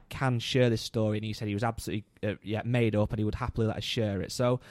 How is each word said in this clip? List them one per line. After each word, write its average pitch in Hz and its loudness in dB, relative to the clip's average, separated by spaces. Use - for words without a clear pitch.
can 127 0
share 123 4
this 110 0
story. 107 0
And 104 -6
he 110 -4
said 107 -6
he 101 0
was 101 -2
absolutely, 110 -4
uh, 104 0
yeah, 104 -4
made 117 2
up, 104 4
and 113 -2
he 107 2
would 104 0
happily 113 0
let 110 0
us 107 -4
share 101 0
it. - -6
So 123 2